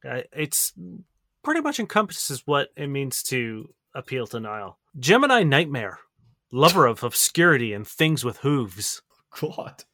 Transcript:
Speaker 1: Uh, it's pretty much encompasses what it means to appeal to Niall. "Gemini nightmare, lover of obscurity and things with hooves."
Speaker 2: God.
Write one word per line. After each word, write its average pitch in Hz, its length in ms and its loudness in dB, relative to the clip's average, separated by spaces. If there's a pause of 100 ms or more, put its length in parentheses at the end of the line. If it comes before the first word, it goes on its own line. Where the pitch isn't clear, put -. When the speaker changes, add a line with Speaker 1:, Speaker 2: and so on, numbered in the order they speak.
Speaker 1:
Uh, 127 140 -6 (120)
it's 151 400 -2 (680)
pretty 311 180 0
much 294 200 -4
encompasses 196 640 -2
what 147 300 2
it 147 100 -6
means 139 360 -4
to 117 500 -6 (200)
appeal 127 340 -8
to 117 120 -8
Niall. 107 380 -10 (220)
"Gemini 233 440 6
nightmare, 139 560 0 (520)
lover 156 340 6
of 117 180 0
obscurity 123 720 2
and 104 140 -8
things 156 380 0
with 117 120 -4
hooves." 117 640 -2 (380)
Speaker 2:
God. - 440 -10 (100)